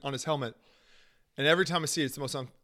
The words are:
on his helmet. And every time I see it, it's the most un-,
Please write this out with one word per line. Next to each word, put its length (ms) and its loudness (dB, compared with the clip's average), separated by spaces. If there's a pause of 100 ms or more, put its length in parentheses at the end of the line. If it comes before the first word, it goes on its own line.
on 80 -4
his 120 -4
helmet. 300 0 (840)
And 80 2
every 180 6
time 180 0
I 40 -4
see 160 0
it, 40 2
it's 100 -4
the 40 -10
most 160 -6
un-, 120 -6 (160)